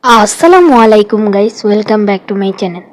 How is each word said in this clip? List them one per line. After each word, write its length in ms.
আসসালামু 560
আলাইকুম 400
গাইস, 220
welcome 380
back 200
to 120
my 180
channel। 320